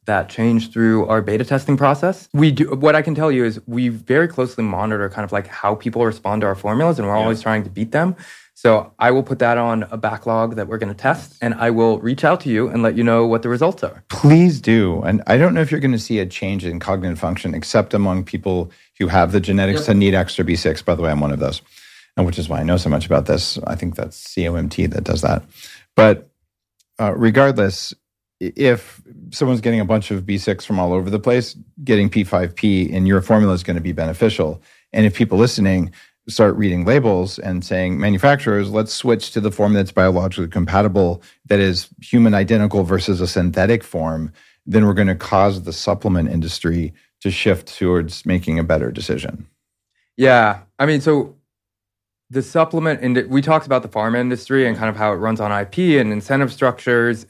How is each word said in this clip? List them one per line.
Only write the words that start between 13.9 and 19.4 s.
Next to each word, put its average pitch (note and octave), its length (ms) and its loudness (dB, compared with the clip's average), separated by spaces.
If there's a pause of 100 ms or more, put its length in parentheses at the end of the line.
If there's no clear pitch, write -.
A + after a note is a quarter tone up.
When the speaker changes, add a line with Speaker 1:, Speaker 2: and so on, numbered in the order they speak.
Speaker 3:
Please D#3+ 520 6
do. G2+ 420 2
And G2+ 260 0
I A2+ 80 2
don't E3 180 4
know E3 60 0
if D3+ 100 0
you're D3+ 80 -2
gonna C3+ 200 0
see G#2+ 200 -4
a F#2 80 -2
change F#2+ 380 -6
in E2+ 160 -6
cognitive F#2 400 -4
function, F2 340 -4
except G#2 400 -2
among F#2+ 300 0
people F2+ 480 -4 (260)
who F#2+ 100 -2
have F2 220 4
the G2 80 2
genetics G2 420 0